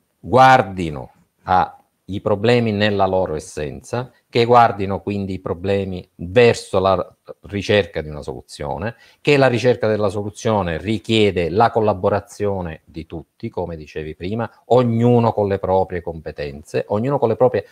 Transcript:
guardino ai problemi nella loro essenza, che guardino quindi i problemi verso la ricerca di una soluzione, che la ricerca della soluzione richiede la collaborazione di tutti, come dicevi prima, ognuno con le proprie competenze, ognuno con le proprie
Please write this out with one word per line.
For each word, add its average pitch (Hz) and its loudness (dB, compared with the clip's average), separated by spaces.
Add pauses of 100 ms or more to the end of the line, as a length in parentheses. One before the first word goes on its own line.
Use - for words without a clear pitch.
(200)
guardino 95 4 (280)
ai - -2
problemi 113 0
nella 101 0
loro 92 0
essenza, 76 -10 (180)
che 117 2
guardino 107 4
quindi 98 -6
i 90 -8
problemi 92 -6
verso 113 2
la 92 0 (280)
ricerca 101 -2
di 76 -12
una 73 -12
soluzione, 73 -10 (260)
che 147 2
la 135 4
ricerca 120 0
della 104 0
soluzione 104 -4
richiede 101 0
la 110 2
collaborazione 98 -2
di 80 -14
tutti, - -14
come 85 -8
dicevi 78 -12
prima, 104 -6 (140)
ognuno 117 4
con 104 -2
le 98 0
proprie 92 -2
competenze, 78 -10
ognuno 127 -2
con 117 0
le 110 -2
proprie 123 2